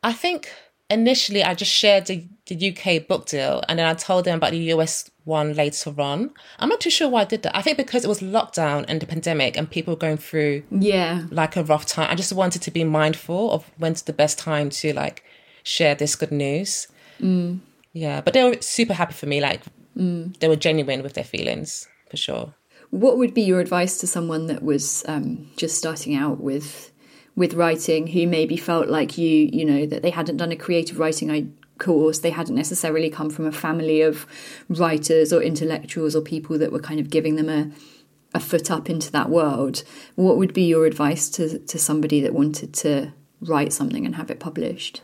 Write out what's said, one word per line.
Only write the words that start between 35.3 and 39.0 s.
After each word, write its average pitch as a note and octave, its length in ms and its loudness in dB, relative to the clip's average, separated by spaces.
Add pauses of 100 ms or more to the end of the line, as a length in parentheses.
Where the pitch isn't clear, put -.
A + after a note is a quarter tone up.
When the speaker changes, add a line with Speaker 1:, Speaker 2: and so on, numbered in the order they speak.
Speaker 2:
or E3+ 80 6
intellectuals D#3 760 -2
or D#3 60 2
people D#3 360 -6
that D3+ 140 0
were - 80 -4
kind D#3 220 -4
of D3 80 -4
giving D#3 260 2
them D#3 140 0
a, D3+ 200 0 (640)
a - 60 0
foot - 320 0
up D#3+ 180 -4
into D#3+ 220 -4